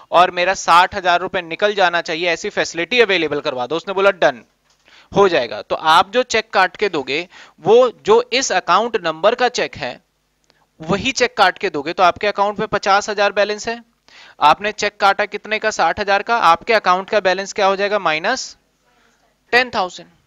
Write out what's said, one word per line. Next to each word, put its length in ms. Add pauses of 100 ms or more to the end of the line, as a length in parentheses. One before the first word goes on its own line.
(100)
और 200
मेरा 240
साठ 400
हजार 260
रुपए 220
निकल 320
जाना 260
चाहिए, 280
ऐसी 220
फैसिलिटी 500
अवेलेबल 400
करवा 260
दो।" 100
उसने 180
बोला, 160
"डन, 340 (720)
हो 120
जाएगा।" 340
तो 120
आप 360
जो 120
चेक 280
काट 260
के 120
दोगे, 400 (320)
वो 320 (120)
जो 280
इस 200
अकाउंट 520
नंबर 300
का 140
चेक 280
है 240 (800)
वही 320
चेक 240
काट 220
के 120
दोगे। 220
तो 100
आपके 240
अकाउंट 320
में 100
पचास 420
हजार 220
बैलेंस 360
है, 160 (560)
आपने 320
चेक 280
काटा 240
कितने 340
का? 120
साठ 300
हजार 220
का। 140
आपके 360
अकाउंट 380
का 100
बैलेंस 320
क्या 140
हो 100
जाएगा? 220
माइनस 580 (920)
टेन 240
थाउजेंड। 340 (180)